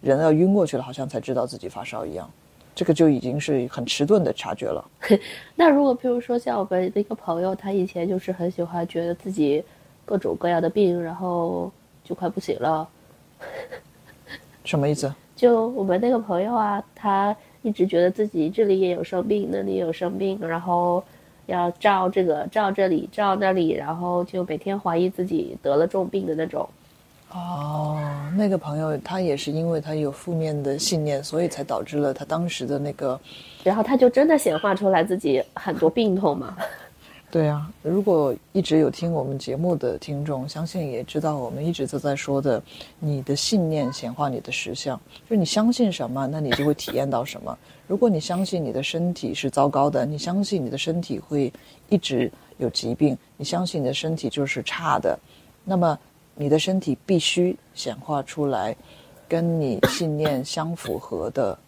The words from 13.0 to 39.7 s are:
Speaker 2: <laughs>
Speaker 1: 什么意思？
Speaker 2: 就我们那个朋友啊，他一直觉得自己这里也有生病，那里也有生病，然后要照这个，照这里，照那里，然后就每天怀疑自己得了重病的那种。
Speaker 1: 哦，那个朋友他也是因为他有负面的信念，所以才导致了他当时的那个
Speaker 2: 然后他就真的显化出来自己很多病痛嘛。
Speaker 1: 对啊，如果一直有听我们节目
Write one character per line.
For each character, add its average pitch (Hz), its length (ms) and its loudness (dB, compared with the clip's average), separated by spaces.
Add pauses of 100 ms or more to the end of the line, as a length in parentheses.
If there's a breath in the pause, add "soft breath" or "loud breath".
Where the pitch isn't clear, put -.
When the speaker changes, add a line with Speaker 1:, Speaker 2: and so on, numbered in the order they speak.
Speaker 2:
<laughs> - 880 -20
Speaker 1:
什 - 140 0
么 143 100 2
意 151 60 2
思？ 143 180 -4 (220)
Speaker 2:
就 233 340 6
我 247 140 -4
们 196 180 2
那 240 100 2
个 247 80 4
朋 202 240 -2
友 226 120 -2
啊， 208 300 0 (100)
他 202 400 2 (280 loud breath)
一 220 100 -2
直 180 140 2
觉 175 160 2
得 180 80 6
自 214 180 0
己 160 220 0
这 220 140 2
里 196 140 4
也 185 120 2
有 165 120 -2
生 180 240 -2
病， 208 240 0
那 190 120 -2
里 196 120 -2
也 190 60 0
有 165 120 -2
生 180 240 -4
病， 196 240 -2
然 165 200 -4
后 175 420 2 (440 soft breath)
要 175 260 0
照 185 360 4
这 190 160 2
个， 151 220 2
照 208 240 0
这 196 160 2
里， 170 240 0
照 202 240 2
那 196 160 2
里， 175 220 2
然 147 220 -4
后 175 280 0
就 180 220 -4
每 160 120 -4
天 196 220 -4
怀 175 180 0
疑 180 140 2
自 180 160 -4
己 - 340 -4
得 139 140 0
了 156 100 4
重 190 240 -2
病 190 160 -2
的 165 120 -2
那 160 100 -2
种。 - 220 -6 (640)
Speaker 1:
哦， 151 680 -4 (380)
那 208 120 2
个 190 80 2
朋 147 220 -4
友 156 200 -2
他 185 220 -6
也 165 160 0
是 143 140 -6
因 165 200 0
为 160 100 0
他 156 160 -6
有 147 160 -2
负 170 200 -8
面 156 300 -2
的 139 160 -2
信 160 240 0
念， 143 220 -2
所 156 180 -2
以 170 60 0
才 143 160 -6
导 117 180 -4
致 - 140 -6
了 143 180 2
他 143 100 -10
当 165 240 -2
时 - 160 -6
的 139 140 -2
那 143 140 -4
个 135 260 -4 (460 loud breath)
Speaker 2:
然 185 100 4
后 220 80 0
他 247 140 2
就 247 120 8
真 269 200 6
的 320 100 6
显 165 220 2
化 196 160 2
出 196 140 2
来 175 120 6
自 180 160 0
己 135 240 2 (120)
很 175 220 -4
多 160 140 6
病 214 240 2
痛 180 240 2
嘛。 - 180 -10 (720 loud breath)
Speaker 1:
对 156 180 2
啊， 151 320 -4
如 180 220 0
果 156 320 4 (180)
一 196 80 2
直 156 160 2
有 151 140 6
听 170 200 -4
我 151 140 -2
们 135 140 -4
节 131 180 -6
目 170 180 2